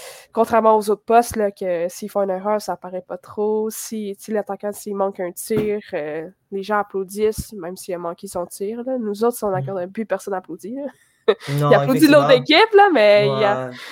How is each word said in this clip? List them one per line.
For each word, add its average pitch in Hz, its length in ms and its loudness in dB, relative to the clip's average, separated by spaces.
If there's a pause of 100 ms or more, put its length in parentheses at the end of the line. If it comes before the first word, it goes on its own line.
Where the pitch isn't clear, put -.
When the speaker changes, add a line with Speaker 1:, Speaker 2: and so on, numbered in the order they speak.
(320)
Speaker 1:
contrairement 226 440 4
aux 208 140 0
autres 202 140 -2
postes, 233 320 2
là, 208 140 0
que 180 380 -4
s'ils 202 220 -12
font 202 120 0
une 196 80 -2
erreur, 202 300 -2
ça 196 120 -6
apparaît 180 300 -10
pas 180 160 -14
trop. 214 520 -4
Si, 214 480 -10
tu - 80 -20
sais, 220 60 -8
l'attaquant, 208 400 -6
s'il 208 220 -10
manque 196 260 -4
un 180 120 -6
tir, 208 480 -4 (140)
euh, 156 340 -8 (240)
les 196 100 -6
gens 208 160 -2
applaudissent, 202 760 -4
même 180 220 -12
s'il - 180 -10
a 170 40 -6
manqué 175 300 -10
son 175 180 -8
tir, 220 380 -10
là. 262 140 -4
Nous 214 260 -4
autres, 240 120 0
si - 80 -8
on 208 40 0
Speaker 2:
Mhm. 190 60 -2
Speaker 1:
accorde 185 240 -6
un 180 80 -8
but, 196 180 -8
personne 190 300 -6
n'applaudit, 185 420 -12
là. 277 60 -10 (440)
<laughs> - 220 0
Speaker 2:
Non, 143 220 2
Speaker 1:
Il 160 40 8
applaudit 247 320 4
l'autre 294 240 6
Speaker 2:
effectivement. 254 300 4
Speaker 1:
équipe, 440 140 4
là, 403 180 8
mais 208 340 6
il 202 140 0
y 214 40 2
a 160 240 0
Speaker 2:
Ouais. 123 40 -12
Speaker 1:
tu 123 60 -16 (140)